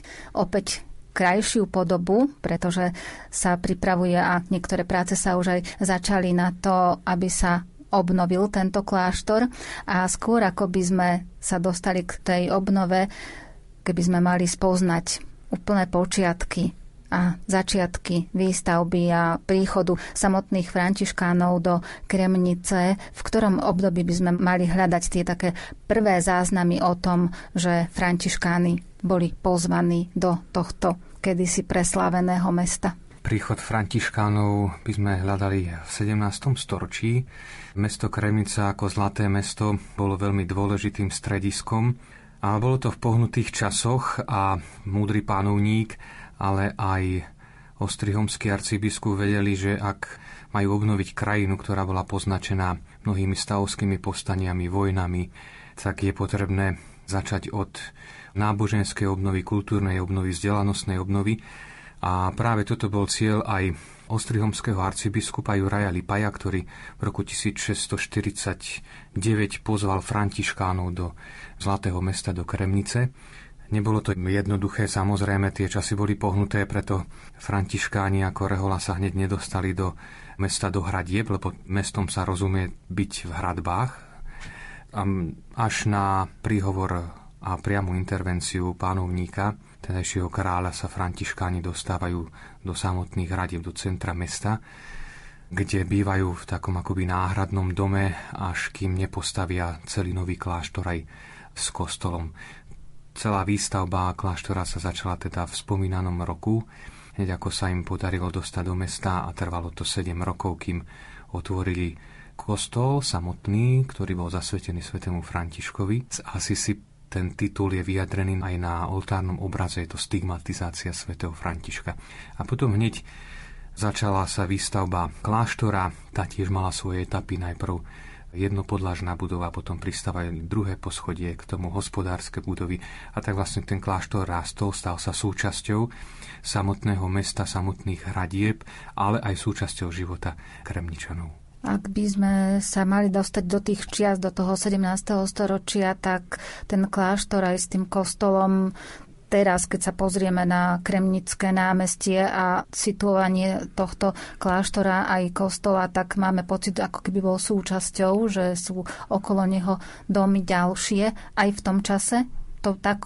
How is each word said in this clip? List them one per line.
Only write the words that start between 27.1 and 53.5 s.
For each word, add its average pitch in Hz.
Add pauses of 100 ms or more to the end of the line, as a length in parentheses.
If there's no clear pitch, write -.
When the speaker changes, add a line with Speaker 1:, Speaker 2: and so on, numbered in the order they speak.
Speaker 1:
že 170
františkáni 175
boli 175
pozvaní 175
do 175 (160)
tohto -
kedysi 180
presláveného 180
mesta? 175 (320)
Speaker 2:
Príchod 107
františkánov 104
by 110
sme 101
hľadali 98
v 82
sedemnástom 104
storočí. 110 (560)
Mesto 104
Kremnica 104
ako 98
zlaté 101
mesto 101 (240)
bolo 98
veľmi 98
dôležitým 98
strediskom 113 (480)
a 101
bolo 131
to 117
v -
pohnutých 113
časoch 117
a 98 (240)
múdry 101
panovník, 101 (420)
ale 98
aj 92 (560)
ostrihomský 104
arcibiskup 101
vedeli, 101
že 98
ak 98 (480)
majú 101
obnoviť 104
krajinu, 101
ktorá 98
bola 92
poznačená 95 (240)
mnohými 95
stavovskými 98